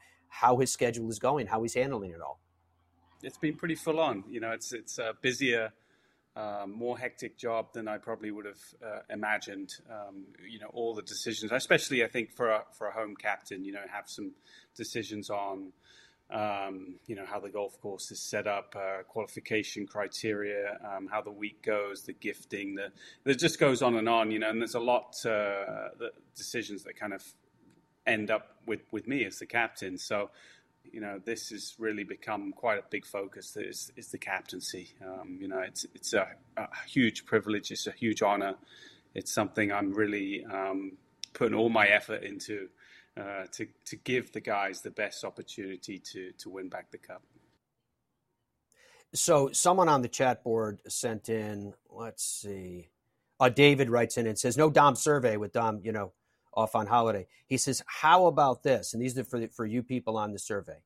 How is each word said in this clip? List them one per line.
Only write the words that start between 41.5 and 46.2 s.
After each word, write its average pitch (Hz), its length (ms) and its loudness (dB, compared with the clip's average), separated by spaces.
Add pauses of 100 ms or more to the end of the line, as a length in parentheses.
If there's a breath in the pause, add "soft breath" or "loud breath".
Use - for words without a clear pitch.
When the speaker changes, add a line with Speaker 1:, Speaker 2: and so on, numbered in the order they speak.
Speaker 2:
all 113 140 4
my 110 180 6
effort 104 360 4
into, 101 460 -8 (460 soft breath)
uh, 98 360 -8
to, 107 160 -8 (180)
to - 120 -12
give 123 340 -2
the 107 80 -6
guys 98 420 -2
the 107 80 -10
best 101 340 -6
opportunity 95 760 -10 (120)
to, 92 280 -12